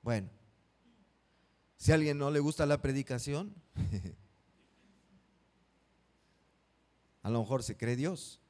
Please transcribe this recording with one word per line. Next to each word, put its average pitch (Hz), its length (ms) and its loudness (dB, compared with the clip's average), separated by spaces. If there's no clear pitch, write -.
Bueno, 107 280 -2
si - 160 6
a - 40 8
alguien 151 220 2
no 143 120 0
le 147 100 4
gusta 151 260 0
la 143 140 2
predicación, 139 760 -4
<laughs> 92 400 -4
a 104 80 -2
lo 117 100 2
mejor 120 220 0
se 110 140 -6
cree 120 200 -2
Dios. 156 540 -6